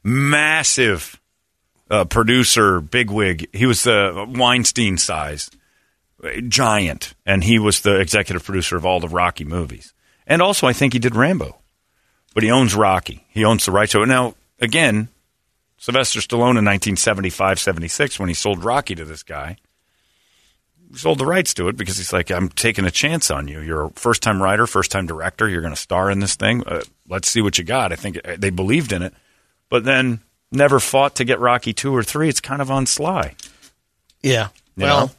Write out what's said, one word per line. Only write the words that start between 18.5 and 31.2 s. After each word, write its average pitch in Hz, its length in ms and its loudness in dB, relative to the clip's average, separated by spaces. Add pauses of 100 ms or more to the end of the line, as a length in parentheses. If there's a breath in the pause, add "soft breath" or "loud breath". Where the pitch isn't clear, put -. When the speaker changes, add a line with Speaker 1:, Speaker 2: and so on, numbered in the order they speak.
Speaker 1:
Rocky 120 320 -2
to 80 100 -12
this 78 180 -16
guy, 76 320 -12 (1400)
he - 60 -20
sold 131 200 -2
the 135 80 -4
rights 175 300 -2
to 90 140 -2
it - 80 -6
because 95 200 -6
he's 92 140 -8
like, 90 200 -4
"I'm 90 180 -2
taking 110 360 -2
a 87 60 0
chance 151 400 -2
on 71 160 -4
you. 76 140 -12
You're 78 240 -4
a 78 60 -8
first-time 110 500 0
writer, 104 260 2
first-time 95 400 0
director. 82 400 -4
You're 87 140 -2
gonna 78 160 -6
star 95 340 -2
in 98 80 -2
this 98 160 -2
thing. 110 320 -2
Uh, 82 140 -6 (260)
let's 90 220 -4
see 117 120 2
what 101 160 0
you 90 60 -2
got." 104 300 -2
I - 20 -6
think, 95 300 -10
uh, 87 120 -10
they 101 120 -2
believed 104 420 0
in 87 100 -2
it, 95 120 -8 (560)
but 120 160 0
then 127 340 0 (320)
never 135 300 4
fought 139 360 2
to 131 60 -2